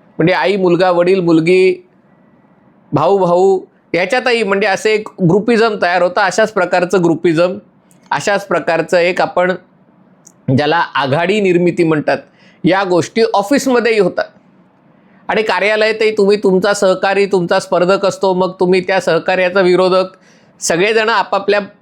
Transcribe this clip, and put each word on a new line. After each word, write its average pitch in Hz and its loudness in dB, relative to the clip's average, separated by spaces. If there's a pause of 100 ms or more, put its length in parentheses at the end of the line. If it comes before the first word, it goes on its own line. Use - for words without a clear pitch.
(180)
म्हणजे 165 2
आई 175 0
मुलगा, 180 0
वडील 175 2
मुलगी, 180 2 (1040)
भाऊ 165 0
भाऊ 185 2 (320)
याच्यातही 233 -2
म्हणजे 196 -2
असं 190 -2
एक 214 -2 (220)
ग्रुपिझम 214 2
तयार 175 0
होतं. 180 0
अशाच 208 0
प्रकारचं 180 0
ग्रुपिझम, 175 0 (540)
अशाच 196 -2
प्रकारचं 165 -2
एक 175 0
आपण 180 0 (1040)
ज्याला 151 0
आघाडी 170 -2
निर्मिती 175 0
म्हणतात, 151 -2 (460)
या 190 2
गोष्टी 180 -2 (120)
ऑफिसमध्येही 233 0
होतात. - 0 (1000)
आणि 196 -2
कार्यालयातही 214 0
तुम्ही 208 2
तुमचा 202 0
सहकारी, 196 0
तुमचा 190 0
स्पर्धक 185 0
असतो, 185 0
मग 180 -2
तुम्ही 185 2
त्या 190 -2
सहकार्याचा 180 0
विरोधक, 180 2 (560)
सगळेजण 214 0
आपापल्या 202 -2 (220)